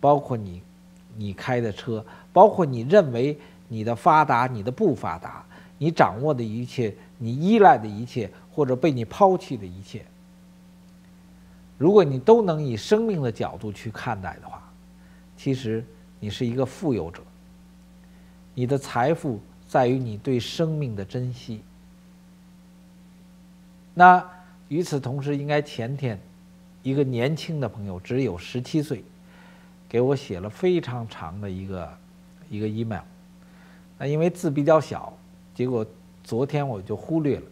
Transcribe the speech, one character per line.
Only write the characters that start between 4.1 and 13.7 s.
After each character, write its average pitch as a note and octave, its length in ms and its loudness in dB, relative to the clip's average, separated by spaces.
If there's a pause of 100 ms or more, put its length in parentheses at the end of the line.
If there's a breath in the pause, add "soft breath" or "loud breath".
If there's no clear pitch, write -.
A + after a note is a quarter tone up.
达， C3 220 2
你 A#2+ 160 -6
的 A#2 80 -4
不 E3 240 0
发 F2+ 240 -6
达， - 260 -16 (320 loud breath)
你 D#3 140 -2
掌 G#2+ 320 2
握 D3+ 100 0
的 A#2+ 100 -4
一 A2+ 220 -6
切， A2+ 280 -4 (260 loud breath)
你 A#2 140 -4
依 F#3 260 4
赖 F3 180 10
的 A2 100 -6
一 G#2 160 -8
切， A2+ 260 -6 (220 loud breath)
或 D3+ 140 2
者 B2+ 100 2
被 C3+ 160 2
你 A#2+ 140 -2
抛 F#3+ 320 4
弃 C#3+ 180 -8
的 G2+ 100 -10
一 F#2 160 -14
切。 G2+ 220 -16 (1700 loud breath)
如 E3 160 4
果 G#3 100 10
你 C3+ 160 0
都 A3+ 220 8
能 E3 200 0
以 C3 140 -4
生 G#3+ 300 2
命 G3 160 -2
的 B2 100 -2
角 - 260 -6
度 G#2 140 -8